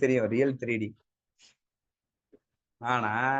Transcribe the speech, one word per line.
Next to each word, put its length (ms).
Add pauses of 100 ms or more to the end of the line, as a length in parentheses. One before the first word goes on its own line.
தெரியும் 320
ரியல் 200
த்ரீ 220
டி. 140 (1900)
ஆனா 320 (260)